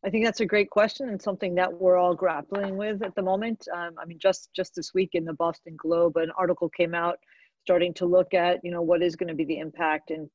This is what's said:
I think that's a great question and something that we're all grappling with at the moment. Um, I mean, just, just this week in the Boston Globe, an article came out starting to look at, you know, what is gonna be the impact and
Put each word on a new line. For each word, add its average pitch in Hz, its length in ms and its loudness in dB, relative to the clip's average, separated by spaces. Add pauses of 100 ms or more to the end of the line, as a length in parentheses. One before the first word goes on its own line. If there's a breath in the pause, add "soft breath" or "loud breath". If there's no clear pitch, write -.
I 196 40 -2
think 214 140 0
that's 226 180 0
a 220 40 2
great 202 240 2
question 220 400 0
and 196 120 -6
something 190 340 -4
that 180 160 2
we're 180 260 4
all 180 160 4
grappling 185 640 -2
with 208 240 -4
at 196 140 -6
the 202 80 -2
moment. 202 500 -2
Um, 170 260 -8
I - 60 -10
mean, 170 140 -14
just, - 360 0
just 185 200 -6
this - 180 -10
week 190 200 0
in 165 120 0
the 160 80 -6
Boston 165 420 -4
Globe, 170 420 0
an 165 200 0
article 175 320 0
came 170 240 -2
out 170 240 -2 (460 soft breath)
starting 175 320 2
to 180 100 -2
look 180 300 4
at, 175 280 4
you 175 80 -8
know, 175 120 -4
what 165 180 4
is 170 140 0
gonna 165 200 -6
be 156 100 -2
the 151 120 -4
impact 156 540 -4
and 156 240 -8